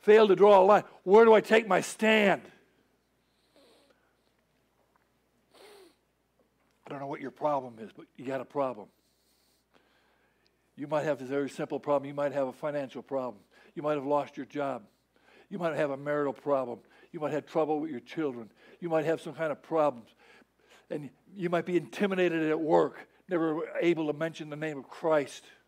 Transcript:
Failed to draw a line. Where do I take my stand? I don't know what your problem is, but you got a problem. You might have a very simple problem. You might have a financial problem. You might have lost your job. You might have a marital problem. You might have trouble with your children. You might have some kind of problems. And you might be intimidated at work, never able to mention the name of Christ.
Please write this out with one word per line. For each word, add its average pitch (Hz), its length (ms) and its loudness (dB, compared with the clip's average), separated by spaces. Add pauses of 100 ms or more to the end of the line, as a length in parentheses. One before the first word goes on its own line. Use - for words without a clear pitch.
Failed 220 280 8
to 185 80 6
draw 196 260 8
a - 20 8
line. 202 200 6 (180)
Where 214 220 8
do 220 100 8
I 208 60 8
take 220 260 2
my 180 140 2
stand? 208 640 2 (4000)
I - 40 -16
don't 139 100 -10
know 139 60 -10
what 156 160 -10
your 131 100 -10
problem 131 480 -4
is, 107 160 -16
but - 80 -20 (120)
you 131 100 -18
got 135 160 -6
a - 20 -10
problem. 123 440 -6 (1900)
You 143 100 -12
might 147 180 -2
have 143 160 -2
a 131 40 -12
very 139 260 -4
simple 147 300 -8
problem. 143 260 -2
You 143 80 -12
might 143 180 -4
have 139 160 -2
a 123 40 -10
financial 139 500 -8
problem. 127 400 -8 (320)
You 160 80 -12
might 151 120 -2
have 135 120 -6
lost 143 300 -2
your 135 100 -12
job. 135 380 -8 (640)
You 196 100 -14
might 170 160 -4
have 147 160 -2
a 135 60 -6
marital 143 380 -4
problem. 131 460 -4 (320)
You 180 60 -14
might 147 140 -6
have 143 140 -6
trouble 151 340 -2
with 160 100 -8
your - 100 -10
children. 123 520 -8 (260)
You 170 100 -10
might 160 180 0
have 156 140 -2
some 160 120 -14
kind 156 180 -6
of - 120 -10
problems. 143 480 -2 (800)
And 151 200 -10 (260)
you 175 140 -6
might 170 160 -2
be 180 100 -2
intimidated 170 720 -2
at 156 100 0
work, 160 480 0 (220)
never 160 320 -2 (180)
able 170 280 0
to 147 80 -4
mention 160 340 -10
the 147 80 -12
name 151 220 -8
of 120 100 -16
Christ. 156 560 -2 (240)